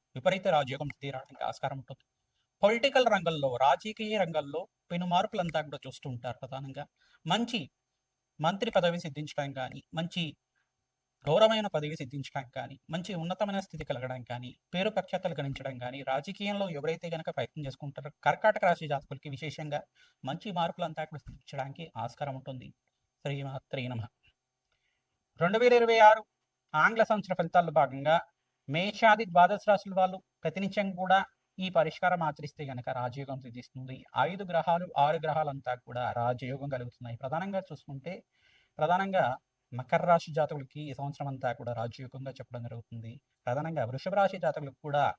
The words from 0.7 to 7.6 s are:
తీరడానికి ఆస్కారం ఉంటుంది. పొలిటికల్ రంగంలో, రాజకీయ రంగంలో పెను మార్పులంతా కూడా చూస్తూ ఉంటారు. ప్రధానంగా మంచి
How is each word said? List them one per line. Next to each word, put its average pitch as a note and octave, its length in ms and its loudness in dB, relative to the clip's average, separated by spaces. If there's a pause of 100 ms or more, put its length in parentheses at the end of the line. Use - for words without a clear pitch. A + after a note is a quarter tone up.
తీరడానికి C#3 480 -10
ఆస్కారం C3 340 -4
ఉంటుంది. - 240 -16 (600)
పొలిటికల్ B3 440 4
రంగంలో, E3 500 2
రాజకీయ G#3+ 640 2
రంగంలో D#3+ 420 -2 (260)
పెను F3 200 -4
మార్పులంతా F3 560 0
కూడా D3 160 -10
చూస్తూ - 300 -14
ఉంటారు. B2 300 -8
ప్రధానంగా C3+ 460 -12 (400)
మంచి A3 360 -2 (800)